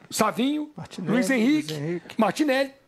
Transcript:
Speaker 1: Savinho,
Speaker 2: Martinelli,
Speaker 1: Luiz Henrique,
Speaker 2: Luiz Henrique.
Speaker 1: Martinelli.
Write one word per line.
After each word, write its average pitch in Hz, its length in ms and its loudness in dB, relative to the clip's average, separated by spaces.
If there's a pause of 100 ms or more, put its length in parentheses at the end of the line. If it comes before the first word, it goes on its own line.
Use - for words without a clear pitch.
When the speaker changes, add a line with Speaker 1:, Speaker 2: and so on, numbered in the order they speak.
(120)
Speaker 1:
Savinho, 262 640 0
Speaker 2:
Martinelli, 180 380 -6
Speaker 1:
Luiz 247 180 2
Henrique, 262 420 2
Speaker 2:
Luiz 147 100 -6
Henrique. 170 340 -6
Speaker 1:
Martinelli. 269 540 2 (160)